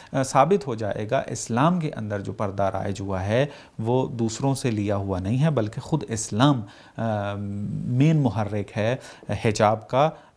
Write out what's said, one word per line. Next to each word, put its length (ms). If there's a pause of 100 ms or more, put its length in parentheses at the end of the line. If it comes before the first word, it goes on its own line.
(120)
آ، 100
ثابت 440
ہو 80
جائے 360
گا 160
اسلام 540
کے 160
اندر 240
جو 120
پردہ 300
رائج 380
ہوا 260
ہے 200 (320)
وہ 280
دوسروں 480
سے 160
لیا 260
ہوا 220
نہیں 260
ہے، 60
بلکہ 300
خود 280
اسلام، 540 (340)
آ، 400
مین 800
محرک 600
ہے 200 (320)
حجاب 600
کا، 220 (260)